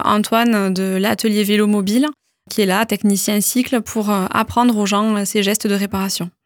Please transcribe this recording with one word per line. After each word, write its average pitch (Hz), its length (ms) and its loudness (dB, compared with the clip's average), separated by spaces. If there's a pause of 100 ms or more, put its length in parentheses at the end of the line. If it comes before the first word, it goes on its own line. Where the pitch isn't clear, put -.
Antoine 214 720 2
de 190 260 -2
l'atelier 214 440 0
vélo 208 220 2
mobile, 208 420 2 (420)
qui - 100 -2
est 202 60 2
là, 196 180 0
technicien 208 560 0
cycle, 247 400 0
pour, 214 300 -4
euh, 190 200 0
apprendre 233 460 0
aux 208 80 0
gens, 208 320 0
euh, 202 80 -2
ces 208 180 -2
gestes 196 240 0
de 202 80 0
réparation. 196 540 -4 (180)